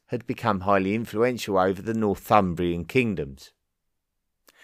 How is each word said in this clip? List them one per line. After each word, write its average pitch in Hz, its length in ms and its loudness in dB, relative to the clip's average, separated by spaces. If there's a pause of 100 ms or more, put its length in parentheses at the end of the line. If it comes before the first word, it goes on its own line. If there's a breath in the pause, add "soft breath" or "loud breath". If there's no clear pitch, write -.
had 120 180 -8
become 107 360 -2
highly 98 340 2
influential 110 640 -2
over 92 240 0
the 113 100 -4
Northumbrian 92 880 0
kingdoms. 82 680 -2 (1120 soft breath)